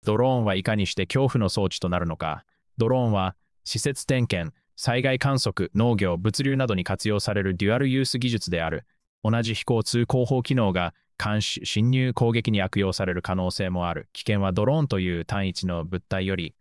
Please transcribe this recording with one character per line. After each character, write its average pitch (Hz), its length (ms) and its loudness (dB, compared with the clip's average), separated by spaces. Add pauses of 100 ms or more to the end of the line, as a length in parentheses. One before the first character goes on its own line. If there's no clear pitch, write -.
ド 107 120 2
ロ 123 120 4
ー 131 120 2
ン 113 40 0
は 101 100 2
い 95 80 -2
か 110 120 0
に 101 120 2
し - 80 -4
て 95 120 -2
恐 131 220 2
怖 127 140 2
の 98 60 2
装 101 160 0
置 90 160 -2
と 92 80 -2
な 87 100 0
る 87 80 -2
の 80 100 -4
か。 78 280 -6 (340)
ド 113 100 2
ロ 127 100 4
ー - 100 2
ン 110 40 2
は、 92 240 0 (280)
施 - 140 -6
設 - 280 -4
点 127 200 2
検、 85 280 -4 (220)
災 127 260 0
害 131 160 2
観 135 200 0
測、 98 360 -2
農 117 220 4
業、 92 200 2
物 104 260 -2
流 135 140 0
な 131 100 0
ど 110 80 0
に 92 100 0
活 98 240 -4
用 104 120 2
さ 110 120 -4
れ 101 100 0
る 95 140 0
デ 95 100 0
ュ 107 80 4
ア 123 40 0
ル 139 100 2
ユ 131 140 2
ー - 20 2
ス 131 140 -4
技 120 120 0
術 110 200 -2
で 85 120 0
あ 80 60 -2
る。 78 160 -4 (400)
同 113 180 2
じ 110 120 -2
飛 - 100 -8
行 113 180 2
通 120 240 0
行 127 180 2
法 127 180 0
機 139 120 -2
能 110 180 2
が、 87 220 0 (280)
監 107 180 0
視、 - 240 -4
侵 110 260 2
入、 131 220 2
攻 117 200 2
撃 113 180 2
に 104 100 2
悪 95 200 0
用 95 120 2
さ 95 140 -2
れ 90 80 -2
る 87 80 -4
可 92 120 -2
能 92 160 0
性 92 200 -4
も 90 180 -2
あ 85 60 -2
る。 - 180 -10
危 - 100 -14
険 104 200 0
は 95 100 2
ド 104 120 2
ロ 139 140 2
ー 156 40 2
ン 143 60 0
と 98 120 0
い 87 200 0
う 82 40 -4
単 98 240 -2
一 92 180 -6
の 85 180 -2
物 90 220 -6
体 95 200 -2
よ 95 100 -2
り 87 240 -6